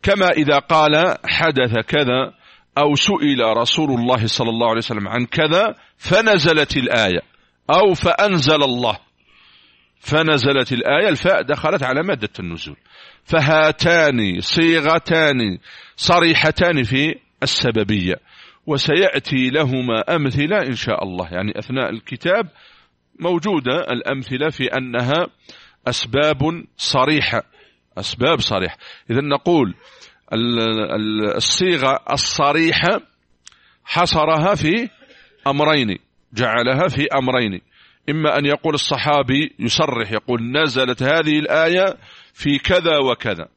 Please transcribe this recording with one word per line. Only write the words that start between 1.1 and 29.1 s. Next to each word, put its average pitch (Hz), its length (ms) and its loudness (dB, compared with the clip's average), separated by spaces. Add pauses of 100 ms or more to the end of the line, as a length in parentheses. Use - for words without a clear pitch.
"حدث 127 640 0
كذا"، 131 460 0 (440)
أو 147 180 2
سئل 131 600 2
رسول 139 420 0
الله 120 280 0
صلى 117 220 -2
الله 117 180 0
عليه 113 100 2
وسلم 107 300 -6
عن 120 180 -4
كذا 165 500 0 (220)
فنزلت 170 800 2
الآية، 107 440 2 (480)
أو 185 240 4
فأنزل 156 720 2
الله 123 340 -2 (1000)
فنزلت 139 760 0
الآية، 143 360 2
الفاء 175 320 2
دخلت 147 420 -2
على 131 200 -2
مادة 139 260 -4 (100)
النزول. 82 380 -10 (460)
فهاتان 156 1160 2
صيغتان 160 1160 0 (380)
صريحتان 170 880 2
في 135 320 -2 (280)
السببية، 107 720 0 (520)
وسيأتي 139 840 0
لهما 127 680 0
أمثلة 147 420 0 (100)
إن 127 80 -4
شاء 107 280 -2
الله، 92 300 -6
يعني 95 260 -4
أثناء 127 300 -4
الكتاب 170 600 -4 (680)
موجودة 165 600 -2
الأمثلة 131 680 -4
في 139 140 -6
أنها 127 640 -2 (600)
أسباب 147 760 -2 (140)
صريحة، 131 680 0 (540)
أسباب 127 420 0
صريحة. 92 380 -2 (340)